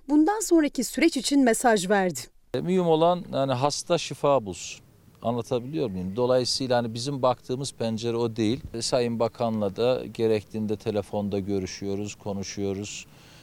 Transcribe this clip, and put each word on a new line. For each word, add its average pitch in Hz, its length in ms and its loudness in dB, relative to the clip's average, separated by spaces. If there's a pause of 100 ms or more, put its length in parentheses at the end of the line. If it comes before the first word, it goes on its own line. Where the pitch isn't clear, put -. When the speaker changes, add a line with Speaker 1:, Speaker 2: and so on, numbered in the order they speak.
Speaker 1:
bundan 311 320 4
sonraki 302 440 2
süreç - 320 2
için 277 280 2
mesaj 220 460 4
verdi. 185 300 2 (340)
Speaker 2:
Mühim 175 320 2
olan 165 460 4
yani 135 200 0
hasta 143 460 0
şifa 139 480 2
bulsun. - 380 -12 (380)
Anlatabiliyor 123 680 -2
muyum? 92 260 -6
Dolayısıyla 123 640 2
hani 117 160 -2
bizim 127 280 -4
baktığımız 127 520 -2
pencere 113 420 -4
o 117 200 -2
değil. 117 240 0 (140)
E, 117 80 -6
Sayın 117 380 0
Bakan'la 110 560 0
da 123 300 0
gerektiğinde 110 680 -2
telefonda 101 640 -4
görüşüyoruz, 98 760 -4
konuşuyoruz. 98 920 -8 (360)